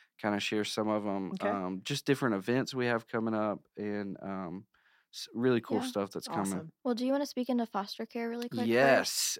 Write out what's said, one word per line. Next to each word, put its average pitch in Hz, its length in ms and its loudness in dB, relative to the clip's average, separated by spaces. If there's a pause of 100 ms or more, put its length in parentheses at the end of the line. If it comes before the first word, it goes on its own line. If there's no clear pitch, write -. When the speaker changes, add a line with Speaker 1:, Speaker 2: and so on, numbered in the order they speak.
(200)
Speaker 1:
kinda 104 200 2
share 107 260 0
some 107 240 -2
of 104 180 0
'em. 98 240 -2
Speaker 2:
Okay. 101 180 -2
Speaker 1:
Um, 95 340 -2
just - 220 -4
different 131 300 4
events 120 400 0
we 123 100 0
have 117 220 2
coming 113 260 0
up 107 280 0 (160)
and, 104 440 -4
um, 95 460 -8 (440)
s-, - 220 -10
really 120 280 4
cool - 160 -2
Speaker 3:
Yeah. 98 60 0
Speaker 1:
stuff 101 280 -2
that's - 160 -8
coming. - 140 -2
Speaker 2:
Awesome. 160 300 -2 (120)
Speaker 3:
Well, 247 120 2
do 247 100 -2
you 262 60 2
wanna 285 160 2
speak 247 220 -4
into 240 180 2
foster 202 380 -6
care 233 240 -6
really 240 200 -6
quick - 120 -2
first? 226 80 2
Speaker 1:
Yes, 127 720 4